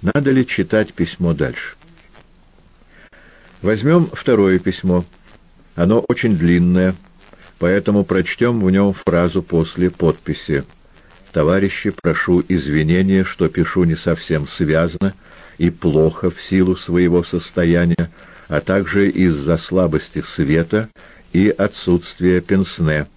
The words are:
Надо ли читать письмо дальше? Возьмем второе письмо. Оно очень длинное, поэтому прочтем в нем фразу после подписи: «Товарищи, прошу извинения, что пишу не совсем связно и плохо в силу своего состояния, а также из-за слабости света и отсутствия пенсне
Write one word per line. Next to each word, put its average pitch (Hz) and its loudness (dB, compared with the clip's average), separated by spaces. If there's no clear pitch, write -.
Надо 135 0
ли 131 2
читать 107 -2
письмо 85 -2
дальше? 69 -6
Возьмем 131 2
второе 101 2
письмо. 90 0
Оно 92 2
очень - 0
длинное, 87 2
поэтому 98 0
прочтем 104 0
в 92 2
нем 98 2
фразу 87 0
после 85 0
подписи: 78 -2
«Товарищи, 95 0
прошу 87 0
извинения, 87 0
что 85 -2
пишу 90 0
не 82 2
совсем 78 -4
связно 82 -2
и 170 2
плохо 80 0
в - -16
силу 92 0
своего 87 0
состояния, 85 0
а 76 -2
также 95 0
из-за 82 0
слабости 82 -2
света 82 -2
и 95 4
отсутствия 90 0
пенсне 85 -2